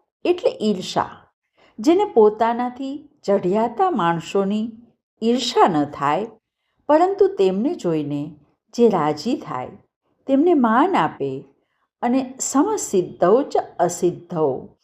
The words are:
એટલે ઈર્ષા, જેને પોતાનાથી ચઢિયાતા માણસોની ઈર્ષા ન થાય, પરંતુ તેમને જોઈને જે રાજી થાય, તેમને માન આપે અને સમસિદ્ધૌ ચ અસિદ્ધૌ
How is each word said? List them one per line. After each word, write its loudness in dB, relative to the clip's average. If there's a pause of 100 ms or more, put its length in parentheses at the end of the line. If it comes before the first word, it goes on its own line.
(240)
એટલે -2
ઈર્ષા, -2 (720)
જેને 2
પોતાનાથી 0 (140)
ચઢિયાતા 0
માણસોની -2 (500)
ઈર્ષા 2
ન 0
થાય, -2 (600)
પરંતુ 4
તેમને 0
જોઈને -4 (340)
જે 4
રાજી -2
થાય, -10 (580)
તેમને 4
માન 2
આપે -2 (560)
અને -2
સમસિદ્ધૌ 0
ચ -2
અસિદ્ધૌ -2 (160)